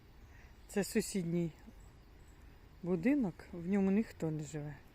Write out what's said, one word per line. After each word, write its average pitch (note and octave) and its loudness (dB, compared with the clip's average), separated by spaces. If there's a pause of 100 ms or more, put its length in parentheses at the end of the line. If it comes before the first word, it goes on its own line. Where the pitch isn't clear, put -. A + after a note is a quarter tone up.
(680)
Це G3 2
сусідній E3+ 0 (1300)
будинок, F#3 2 (180)
в F3 -6
ньому G3 4
ніхто G3 2
не D3+ -2
живе. D3 -8 (200)